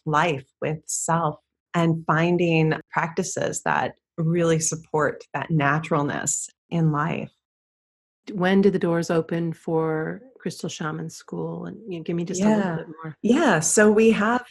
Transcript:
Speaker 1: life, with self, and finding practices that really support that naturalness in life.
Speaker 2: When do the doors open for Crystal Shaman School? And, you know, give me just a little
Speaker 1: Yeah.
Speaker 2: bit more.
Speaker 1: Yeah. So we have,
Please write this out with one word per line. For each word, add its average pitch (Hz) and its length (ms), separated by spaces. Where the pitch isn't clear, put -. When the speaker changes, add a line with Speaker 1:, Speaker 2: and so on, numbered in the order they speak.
Speaker 1:
life, 151 400
with 156 260
self, 165 500
and 165 320
finding 165 680
practices - 720
that 147 300
really 165 420
support 156 640
that 147 160
naturalness 143 1000
in 160 220
life. 151 380
Speaker 2:
When 190 300
do 202 80
the 180 80
doors 170 320
open 165 420
for 160 720
Crystal - 300
Shaman 160 420
School? 165 560
And, 175 100
you 170 60
know, 156 60
give 175 100
me 170 100
just 180 160
a 196 40
little 214 160
Speaker 1:
Yeah. 175 160
Speaker 2:
bit - 100
more. 160 200
Speaker 1:
Yeah. 240 360
So 214 320
we 220 220
have, 226 380